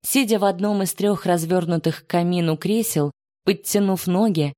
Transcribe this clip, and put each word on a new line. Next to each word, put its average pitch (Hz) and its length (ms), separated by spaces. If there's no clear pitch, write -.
Сидя 226 320
в 196 80
одном 196 380
из 180 100
трёх 202 320
развёрнутых 170 800
к - 20
камину 175 500
кресел, 185 540
подтянув 196 640
ноги 180 500